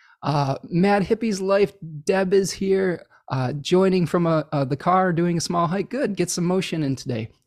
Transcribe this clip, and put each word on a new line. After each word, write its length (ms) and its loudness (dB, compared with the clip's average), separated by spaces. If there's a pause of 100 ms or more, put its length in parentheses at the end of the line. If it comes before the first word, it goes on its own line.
(240)
Uh, 400 0
Mad 400 2
Hippie's 360 -2
Life, 340 2 (320)
Deb 280 2
is 180 4
here, 540 0 (260)
uh, 220 -2
joining 540 2
from, 180 0
uh, 260 2
uh, 140 0
the 100 -4
car, 380 2
doing 240 0
a 40 -2
small 260 0
hike. 240 -4
Good, 240 -2
get 160 -2
some 120 -2
motion 380 -2
in 140 -2
today. 340 -6 (180)